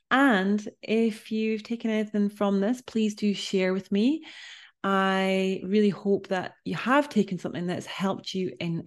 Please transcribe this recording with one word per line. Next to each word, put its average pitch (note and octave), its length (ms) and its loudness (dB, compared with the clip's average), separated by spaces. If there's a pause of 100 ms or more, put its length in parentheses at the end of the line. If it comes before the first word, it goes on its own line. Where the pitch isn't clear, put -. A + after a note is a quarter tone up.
(120)
And G#3 560 4 (140)
if A3 500 0
you've A3 320 -2
taken A#3 280 -4
anything G#3+ 380 0
from G3+ 320 0
this, A#3+ 200 0
please G#3+ 340 -2
do G#3 180 0
share F#3 400 0
with F#3+ 180 -4
me. B3 320 2 (600)
I F#3+ 800 2
really G#3 260 4
hope G3 380 0
that F#3 260 -4 (100)
you F3+ 120 -4
have C#4 340 2
taken G3+ 280 0
something F3 300 -6
that's - 200 -6
helped - 460 -4
you F#3+ 260 -4
in E3 280 -4